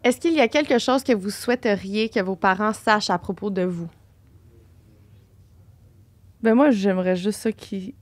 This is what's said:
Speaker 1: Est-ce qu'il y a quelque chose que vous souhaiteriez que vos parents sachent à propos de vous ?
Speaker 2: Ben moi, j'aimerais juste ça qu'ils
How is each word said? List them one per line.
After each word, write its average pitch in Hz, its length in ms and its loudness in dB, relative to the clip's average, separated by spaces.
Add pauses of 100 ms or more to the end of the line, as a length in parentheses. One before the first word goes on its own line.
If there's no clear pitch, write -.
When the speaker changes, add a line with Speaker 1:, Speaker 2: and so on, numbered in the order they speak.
Speaker 1:
Est-ce 247 160 0
qu'il 339 160 0
y 302 60 2
a 233 80 4
quelque 285 320 2
chose 254 240 0
que - 80 0
vous 202 180 -2
souhaiteriez 208 760 -2
que 226 100 -4
vos 190 160 -2
parents 196 380 0
sachent 214 380 0
à 180 80 2
propos 196 320 -6
de 190 120 -2
vous ? 175 260 -4 (2500)
Speaker 2:
Ben 220 140 4
moi, 277 160 6
j'aimerais 185 420 0
juste 190 240 -4
ça 226 140 -4
qu'ils 196 500 -12